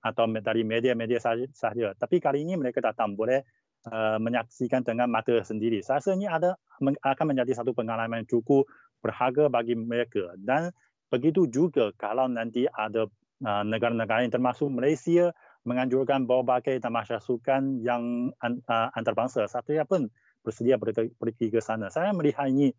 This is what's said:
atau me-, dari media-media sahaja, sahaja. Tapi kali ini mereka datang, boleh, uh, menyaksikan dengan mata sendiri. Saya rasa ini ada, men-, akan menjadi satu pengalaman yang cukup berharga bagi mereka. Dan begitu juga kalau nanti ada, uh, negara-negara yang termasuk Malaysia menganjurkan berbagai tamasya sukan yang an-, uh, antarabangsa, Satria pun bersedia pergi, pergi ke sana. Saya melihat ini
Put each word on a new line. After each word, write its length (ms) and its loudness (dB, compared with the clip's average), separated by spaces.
atau 240 2
me-, 120 -4
dari 240 0
media-media 520 0
sahaja, 360 -2
sahaja. 440 -4
Tapi 240 0
kali 240 0
ini 120 -4
mereka 240 -2
datang, 320 0
boleh, 280 0
uh, 280 0
menyaksikan 680 -2
dengan 240 0
mata 360 2
sendiri. 360 -2
Saya 200 -2
rasa 120 0
ini 160 -4
ada, 280 0
men-, 240 0
akan 280 0
menjadi 240 0
satu 120 -2
pengalaman 520 -2
yang 80 -10
cukup 360 4
berharga 480 2
bagi 320 0
mereka. 600 -2
Dan 360 -2
begitu 400 2
juga 560 2
kalau 240 0
nanti 480 -2
ada, 320 -2
uh, 160 0
negara-negara 640 0
yang 80 -4
termasuk 400 0
Malaysia 560 2
menganjurkan 640 0
berbagai 480 2
tamasya 400 -4
sukan 640 -2
yang 560 -2
an-, 320 -4
uh, 240 2
antarabangsa, 560 -2
Satria 320 -2
pun 240 0
bersedia 320 2
pergi, 400 -2
pergi 320 -4
ke 80 0
sana. 320 -4
Saya 240 -2
melihat 320 0
ini 320 2